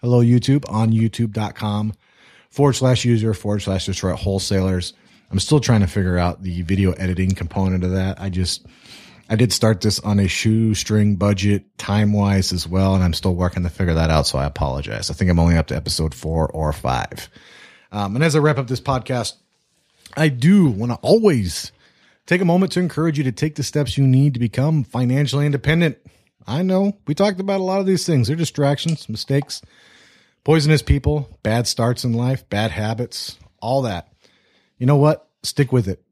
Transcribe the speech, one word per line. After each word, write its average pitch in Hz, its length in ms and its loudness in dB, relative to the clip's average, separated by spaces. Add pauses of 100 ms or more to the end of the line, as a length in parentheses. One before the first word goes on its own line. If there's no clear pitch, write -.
Hello, 120 200 4
YouTube, 123 480 4
on 110 220 2
youtube 113 400 0
dot 107 220 -6
com 104 380 -4 (560)
forward 143 240 2
slash 127 320 0
user 113 300 2
forward 104 260 -4
slash 95 240 -4
Detroit 92 340 -4
Wholesalers. 95 760 -2 (360)
I'm 98 80 -2
still 147 220 2
trying 113 220 4
to 92 40 2
figure 90 300 0
out 87 260 -2
the 90 200 -6
video 95 300 2
editing 92 400 -2
component 92 520 -2
of 90 60 -2
that. 95 280 -2
I 95 120 -6
just, 90 340 -4 (640)
I 113 80 0
did 107 160 2
start 110 300 2
this - 180 0
on 104 180 0
a 98 80 4
shoestring 107 920 2
budget 101 600 0
time-wise 101 760 2
as 85 120 -6
well, 95 280 2
and 92 100 2
I'm 87 80 2
still 92 220 -2
working 90 300 -2
to 87 40 -2
figure 87 240 -2
that 80 160 2
out, 78 180 2
so - 120 -4
I 67 80 -2
apologize. 69 640 -6
I - 20 -6
think 92 180 0
I'm 85 80 4
only 85 200 4
up 80 80 0
to - 100 -4
episode 78 380 -4
four 80 360 -4
or 76 220 -4
five. - 560 -6 (640)
Um, 101 240 -6
and 147 80 2
as 160 100 2
I 156 40 4
wrap 147 180 2
up 135 120 -6
this 127 120 -4
podcast, 127 540 -4 (840)
I 156 120 2
do 151 420 4
wanna 113 320 -4
always 160 680 2 (520)
take 180 160 0
a 190 60 2
moment 180 260 2
to 180 80 -2
encourage 160 380 -2
you 151 60 0
to 127 80 0
take 151 240 -4
the 143 60 -6
steps 143 360 -4
you 139 80 4
need 135 260 4
to 120 80 -6
become 135 420 0
financially 131 640 -2
independent. 147 540 0 (480)
I 143 160 -4
know 190 440 0
we 151 80 -2
talked 196 240 0
about 196 220 -4
a 185 40 -4
lot 190 160 -2
of 190 60 -2
these 185 200 0
things. 131 220 2
They're 147 80 -2
distractions, 147 720 -2
mistakes, 139 520 -4 (800)
poisonous 151 380 4
people, 143 600 -2
bad 113 240 0
starts 123 360 -2
in 120 120 -2
life, 123 340 -4
bad 104 220 -2
habits, 107 640 -8 (240)
all 131 220 -2
that. 95 280 -8 (680)
You 127 80 -2
know 143 100 6
what? 147 320 2 (140)
Stick - 280 -2
with 120 160 2
it. 95 260 -8